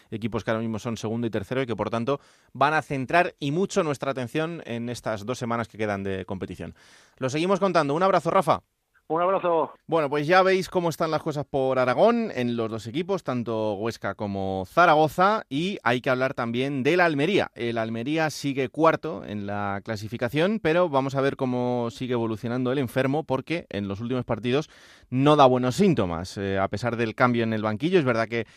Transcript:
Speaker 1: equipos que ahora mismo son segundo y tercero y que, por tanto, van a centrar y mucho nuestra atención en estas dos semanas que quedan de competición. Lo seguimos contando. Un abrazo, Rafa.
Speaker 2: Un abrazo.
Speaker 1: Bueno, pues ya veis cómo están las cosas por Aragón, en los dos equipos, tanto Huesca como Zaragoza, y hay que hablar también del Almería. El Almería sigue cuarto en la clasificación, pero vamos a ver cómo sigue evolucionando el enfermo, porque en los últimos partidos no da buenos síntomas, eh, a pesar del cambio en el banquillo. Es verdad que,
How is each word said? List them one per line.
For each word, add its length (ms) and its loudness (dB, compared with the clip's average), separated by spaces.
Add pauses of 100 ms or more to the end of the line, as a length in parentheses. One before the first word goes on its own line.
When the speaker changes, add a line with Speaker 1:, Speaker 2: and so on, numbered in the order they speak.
(100)
Speaker 1:
equipos 320 -4
que 80 -2
ahora 120 0
mismo 180 -4
son 160 -6
segundo 320 -4
y 20 -12
tercero 320 -4
y 40 -6
que, 100 -6
por 140 -2
tanto, 280 -2 (340)
van 220 2
a 80 2
centrar 560 0
y 140 -2
mucho 320 0
nuestra 260 -2
atención 540 -4
en 240 -6
estas 380 -6
dos 120 -4
semanas 300 -2
que 100 -16
quedan 240 -2
de 220 -4
competición. 500 -10 (440)
Lo 100 -2
seguimos 320 0
contando. 340 2
Un 80 0
abrazo, 280 2
Rafa. 320 2 (460)
Speaker 2:
Un 140 0
abrazo. 500 0 (140)
Speaker 1:
Bueno, 240 0
pues 160 -2
ya 160 6
veis 260 2
cómo 200 0
están 240 -2
las 100 0
cosas 220 -4
por 340 0
Aragón, 560 4
en 220 -2
los 120 -2
dos 200 -8
equipos, 340 -4
tanto 520 -2
Huesca 420 -4
como 500 -4
Zaragoza, 840 4
y 360 -4
hay 160 2
que 100 -2
hablar 240 0
también 480 -4
del 160 4
Almería. 560 2
El 240 -4
Almería 520 -2
sigue 380 -4
cuarto 560 0
en 220 -8
la 380 -4
clasificación, 760 -2
pero 280 2
vamos 260 0
a 60 0
ver 160 0
cómo 560 -2
sigue 220 -4
evolucionando 580 -2
el 60 -2
enfermo, 440 0
porque 480 -4
en 160 -4
los 140 -6
últimos 240 -4
partidos 440 0 (400)
no 280 6
da 100 10
buenos 300 2
síntomas, 600 2
eh, 220 -2
a 80 2
pesar 300 -4
del 180 -2
cambio 300 4
en 80 -2
el 100 -2
banquillo. 380 2
Es 40 2
verdad 220 2
que, 180 -4 (120)